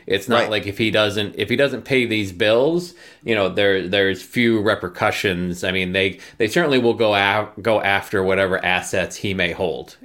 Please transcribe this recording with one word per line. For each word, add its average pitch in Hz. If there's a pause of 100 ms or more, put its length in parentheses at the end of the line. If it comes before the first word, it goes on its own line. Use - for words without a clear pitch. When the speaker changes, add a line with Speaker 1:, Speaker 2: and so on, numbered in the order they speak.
Speaker 1:
It's 98
not 120
Speaker 2:
Right. 104
Speaker 1:
like 101
if 98
he 110
doesn't, 104
if 104
he 123
doesn't 131
pay 131
these 107
bills, 131 (280)
you 113
know, 98
there, 95
there's 95
few 117
repercussions. 95
I 95
mean, 92
they, 95 (200)
they 110
certainly 147
will 117
go 107
af-, 101 (120)
go 107
after 98
whatever 95
assets 90
he 101
may 87
hold. 78